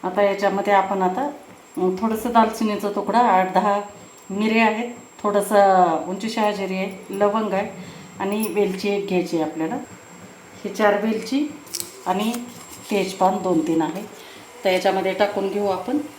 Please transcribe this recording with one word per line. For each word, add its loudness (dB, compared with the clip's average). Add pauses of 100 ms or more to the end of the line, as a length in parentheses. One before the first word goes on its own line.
(160)
तर 4
याच्यामध्ये 2
आपण 2
आता, 0 (540)
अं, 0
थोडंसं -2
दालचिनीचा 2
तुकडा, 0
आठ 4
दहा 2 (500)
मिरे 2
आहेत, 2 (320)
थोडंसं 4 (240)
उंची -6
शहाजिरी -2
आहे, -6
लवंग 0
आहे -2 (500)
आणि -2
वेलची -2
एक -2
घ्यायची 0
आहे -2
आपल्याला. -4 (920)
ही -8
चार 2
वेलची -2 (520)
आणि -2 (580)
तेजपान 0
दोन 2
तीन 0
आहे. -6 (640)
तर 4
याच्यामध्ये 2
टाकून 0
घेऊ -2
आपण -2 (200)